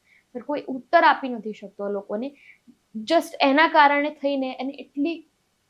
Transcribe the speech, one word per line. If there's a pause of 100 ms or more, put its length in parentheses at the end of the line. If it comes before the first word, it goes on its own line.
(340)
સરખો (100)
ઉત્તર
આપી
નથી
શકતો
આ
લોકોને. (600)
Just
એના
કારણે
થઈને
એને
એટલી (420)